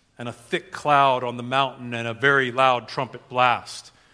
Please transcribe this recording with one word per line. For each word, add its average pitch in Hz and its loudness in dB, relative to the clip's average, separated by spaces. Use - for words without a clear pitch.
and 120 -10
a - -12
thick - -10
cloud 139 2
on 120 -6
the 120 -10
mountain, 127 -4
and 117 -4
a 113 -6
very 135 2
loud 123 2
trumpet - -8
blast, 123 0